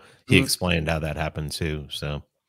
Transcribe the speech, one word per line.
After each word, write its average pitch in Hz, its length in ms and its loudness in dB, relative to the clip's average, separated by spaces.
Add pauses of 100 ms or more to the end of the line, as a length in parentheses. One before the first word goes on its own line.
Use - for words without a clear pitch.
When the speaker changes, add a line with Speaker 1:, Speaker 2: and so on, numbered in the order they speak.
(260)
Speaker 1:
he 98 100 6
Speaker 2:
Mm-hmm. 90 80 8
Speaker 1:
explained 85 440 0
how 82 100 2
that 76 180 -4
happened 76 360 -4
too. 76 380 -4
So, 73 320 -6 (260)